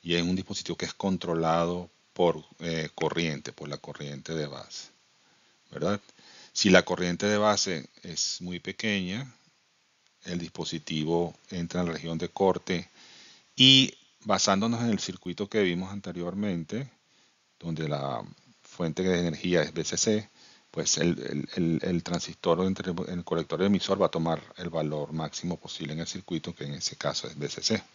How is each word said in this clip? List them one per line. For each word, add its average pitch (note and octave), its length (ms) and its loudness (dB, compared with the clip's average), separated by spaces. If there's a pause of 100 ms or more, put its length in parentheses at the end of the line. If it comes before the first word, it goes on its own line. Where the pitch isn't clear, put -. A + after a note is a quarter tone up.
Y E2+ 120 0
es E2+ 80 4
un F2+ 140 2
dispositivo F#2+ 400 -6
que - 100 -6
es - 80 -8
controlado E2+ 960 0 (240)
por, D#2+ 280 4 (180)
eh, E2 340 -4
corriente, D#2 580 -2
por D2+ 160 -12
la C#2+ 80 -8
corriente C#2+ 580 -10
de D#2 120 -2
base, - 420 -12 (840)
¿verdad? G2 300 -2 (540)
Si - 160 4
la F#2 120 10
corriente F2 440 0
de G#2 100 4
base G2 520 2 (140)
es - 380 -4
muy F2+ 180 -6
pequeña, G2+ 720 -2 (920)
el F2 140 -4
dispositivo E2 960 -2 (160)
entra F2+ 320 -4
en F2 40 0
la E2+ 60 -2
región E2 240 -6
de E2+ 140 -6
corte F#2 580 0 (680)
y C3 400 8 (300)
basándonos G#2 580 2
en A#2 80 2
el G2+ 80 2
circuito F#2 500 -6
que G#2+ 140 2
vimos F#2 300 0
anteriormente, F#2+ 1000 -4 (680)
donde D#2+ 300 -4
la C#2 340 -4 (400)
fuente E2+ 400 -4
de F#2 160 4
energía F2 440 2
es D2+ 100 -2
V E2 120 -2
C - 120 -4
C, G#2+ 340 2 (400)
pues - 280 -2
el, E2+ 200 4
el, - 360 -4
el, E2 280 2
el F2 200 0
transistor E2+ 640 0
entre F#2+ 240 -2
el, E2+ 60 -2 (120)
el F2 160 -6
colector E2 360 -2
y - 20 4
el G2 60 4
emisor G2 320 2
va F2+ 60 6
a D#2+ 40 2
tomar E2 320 0 (160)
el F2 100 -6
valor D2+ 440 -2
máximo D#2+ 440 -4
posible - 380 -8
en D#2+ 60 -6
el E2 60 -6
circuito, E2+ 480 -6
que C#2+ 100 -10
en C#2+ 100 -6
ese - 220 -6
caso - 320 -4
es - 80 -14
V C#2+ 120 -6
C - 140 -8
C. A2 200 2 (120)